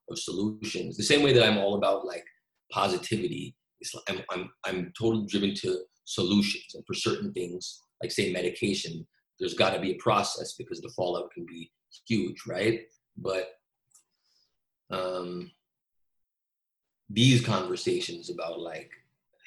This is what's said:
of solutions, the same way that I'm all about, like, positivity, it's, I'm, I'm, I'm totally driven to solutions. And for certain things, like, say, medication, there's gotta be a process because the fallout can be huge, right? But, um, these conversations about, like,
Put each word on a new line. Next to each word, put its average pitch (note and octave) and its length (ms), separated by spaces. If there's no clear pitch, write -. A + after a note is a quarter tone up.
of - 100
solutions, G#2+ 800
the G#2 60
same D3 200
way C#3 100
that A#2+ 120
I'm G#2+ 140
all G2+ 160
about, G2 320
like, - 180
positivity, F2+ 880
it's, - 120
I'm, F#2 120
I'm, F#2 200
I'm F#2 320
totally A2+ 300
driven G2+ 300
to - 240
solutions. G2+ 720
And - 100
for G2 80
certain G2+ 380
things, F2+ 480
like, F2+ 120
say, F#2 200
medication, F2+ 720
there's F2+ 160
gotta G2 260
be F#2+ 120
a - 40
process - 580
because - 260
the - 100
fallout F2 420
can E2+ 140
be E2+ 240
huge, G#2 400
right? G2+ 360
But, F#2 340
um, F#2 600
these A#2+ 340
conversations F2+ 840
about, E2 300
like, E2+ 300